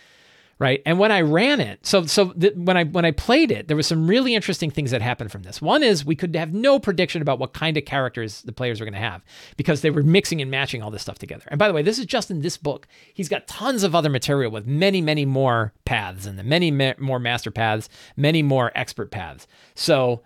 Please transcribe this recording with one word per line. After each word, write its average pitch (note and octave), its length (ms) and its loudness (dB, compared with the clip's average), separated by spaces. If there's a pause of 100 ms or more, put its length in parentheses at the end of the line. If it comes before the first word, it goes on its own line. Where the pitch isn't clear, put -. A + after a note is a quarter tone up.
(600)
Right. C3 280 2
And E3 100 4
when G#3 140 6
I G3 100 4
ran F#3+ 400 4
it, G#2 240 -8
so, F3+ 220 2
so F#3 240 2
th-, F#3 240 2
when F3+ 220 2
I, E3+ 80 2
when E3+ 200 0
I E3 60 4
played B3 400 2
it, G#2+ 160 -4
there D3+ 100 0
were D3+ 60 0
some D#3+ 240 2
really B3 260 4
interesting F#3 380 -2
things C#3+ 180 -4
that A#2 140 -2
happened A#2+ 280 -4
from G2 120 -14
this. F#2+ 180 -16
One A3+ 220 2
is G3 200 4
we D#3 120 -2
could E3 200 -4
have D#3+ 160 -4
no C4 280 4
prediction F3 420 -2
about C#3+ 160 0
what B2+ 160 -6
kind D#3+ 240 -2
of C#3 80 -2
characters B2 560 -4
the - 100 -12
players A#2+ 280 -4
were A2 80 -8
gonna G2+ 100 -10
have A2 260 -6 (320)
because - 260 0
they D#3 100 4
were D3+ 100 2
mixing E3 400 4
and C3 80 -6
matching C3+ 320 -4
all G#2+ 80 -10
this G#2+ 140 -10
stuff - 160 -8
together. - 300 -14
And D3 100 -4
by G#3+ 80 4
the F#3+ 80 0
way, D3+ 80 2
this A3 160 0
is A3 80 -6
just A3+ 240 -4
in E3 100 -4
this D#3 160 -4
book. - 300 -6 (260)
He's F3+ 160 -8
got - 160 -6
tons B3+ 380 -2
of F3+ 100 2
other D#3+ 160 2
material C3+ 420 0
with G#2+ 140 -10
many, F3+ 340 2
many D3+ 260 0
more C3 480 2 (120)
paths F#2+ 400 -4
and G2+ 180 -10
many D#3+ 280 2
ma-, C#3 260 0
more C3+ 220 -2
master A#2+ 320 -4
paths, A2 360 -2 (280)
many D#3 260 2
more C3+ 320 2
expert - 380 -6
paths. E2 340 -12 (300)
So C3 500 2